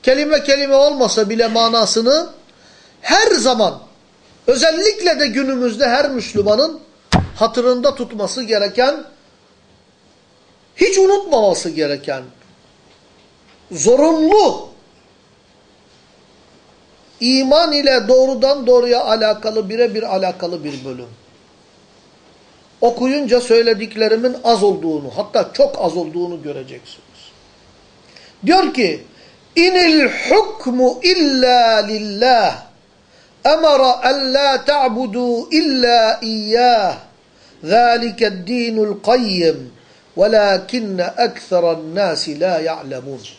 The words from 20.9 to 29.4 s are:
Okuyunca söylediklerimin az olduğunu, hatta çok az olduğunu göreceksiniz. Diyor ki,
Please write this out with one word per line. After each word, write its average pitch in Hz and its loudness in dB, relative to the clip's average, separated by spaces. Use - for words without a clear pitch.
Okuyunca 247 0
söylediklerimin 226 0
az 226 2
olduğunu, 156 -2
hatta 208 -4
çok - 2
az 175 -2
olduğunu 170 -8
göreceksiniz. 131 -16
Diyor 320 2
ki, 180 -2